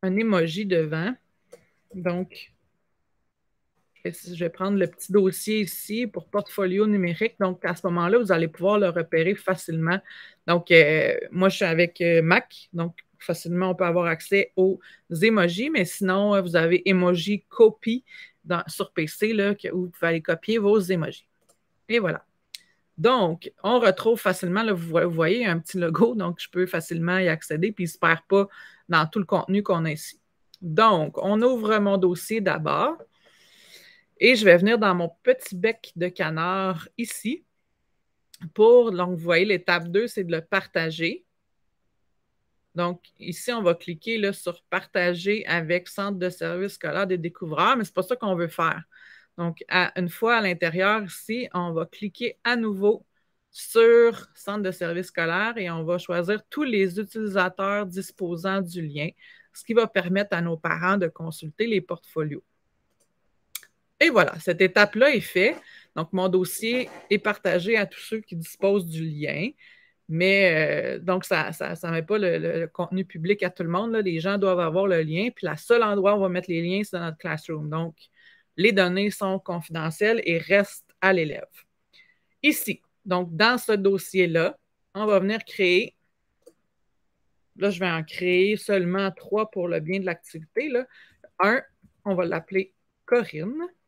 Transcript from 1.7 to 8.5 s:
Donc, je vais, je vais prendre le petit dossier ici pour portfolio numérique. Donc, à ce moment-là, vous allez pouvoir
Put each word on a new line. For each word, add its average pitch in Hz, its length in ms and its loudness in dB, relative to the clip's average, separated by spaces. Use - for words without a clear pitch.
Donc, 180 580 -6
je - 160 -8
vais, 175 240 -14
je 170 100 -6
vais 165 60 -4
prendre 196 280 -2
le 180 80 2
petit - 260 -10
dossier 202 480 2
ici 214 460 -6
pour 180 220 -10
portfolio 202 580 -2
numérique. 196 520 0
Donc, 185 260 -2
à 175 100 -2
ce 170 120 -8
moment-là, 170 320 2
vous 208 140 2
allez 165 160 2
pouvoir 190 300 0